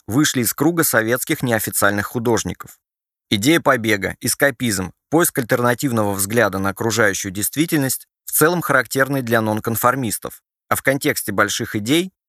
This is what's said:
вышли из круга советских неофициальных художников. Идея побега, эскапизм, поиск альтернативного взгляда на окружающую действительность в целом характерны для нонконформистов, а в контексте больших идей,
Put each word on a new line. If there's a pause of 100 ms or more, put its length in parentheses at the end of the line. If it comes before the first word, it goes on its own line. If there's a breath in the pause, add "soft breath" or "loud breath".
вышли
из
круга
советских
неофициальных
художников. (500)
Идея
побега,
эскапизм, (160)
поиск
альтернативного
взгляда
на
окружающую
действительность (180)
в
целом
характерны
для
нонконформистов, (260)
а
в
контексте
больших
идей, (180)